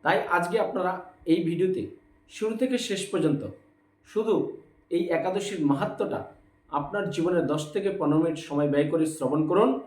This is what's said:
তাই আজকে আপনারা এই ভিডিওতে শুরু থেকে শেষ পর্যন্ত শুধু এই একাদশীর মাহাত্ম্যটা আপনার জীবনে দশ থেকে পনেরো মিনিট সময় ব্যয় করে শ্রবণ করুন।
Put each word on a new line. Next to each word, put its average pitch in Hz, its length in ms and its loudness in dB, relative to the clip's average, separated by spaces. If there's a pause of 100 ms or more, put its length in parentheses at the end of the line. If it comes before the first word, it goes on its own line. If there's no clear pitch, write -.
তাই 190 260 2
আজকে 175 320 0
আপনারা 185 540 -4 (120)
এই 180 180 2
ভিডিওতে 170 440 0 (420)
শুরু 220 280 -4
থেকে 254 200 0
শেষ 190 280 -4
পর্যন্ত 147 420 0 (580)
শুধু 208 520 0 (320)
এই 175 160 0
একাদশীর 185 600 -2
মাহাত্ম্যটা - 600 -2 (440)
আপনার 165 400 -4
জীবনে 170 320 2
দশ 147 300 -2
থেকে 196 260 0
পনেরো 156 220 2
মিনিট 160 180 2
সময় 143 300 0
ব্যয় 143 220 2
করে 160 160 2
শ্রবণ 151 420 0
করুন। 233 400 4